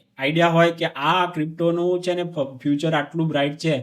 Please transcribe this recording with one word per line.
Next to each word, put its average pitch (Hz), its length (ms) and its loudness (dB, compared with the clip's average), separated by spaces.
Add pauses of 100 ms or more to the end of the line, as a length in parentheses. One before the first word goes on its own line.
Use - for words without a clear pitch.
(180)
આઈડિયા 160 300 2
હોય 170 220 6
કે 147 140 -4
આ 170 460 0
ક્રિપ્ટોનું 170 720 0
છે 180 120 -2
ને 175 80 -2
ફ-, 139 400 -6
ફ્યુચર 151 320 0
આટલું 160 340 -2
બ્રાઇટ 147 280 0
છે, 156 260 0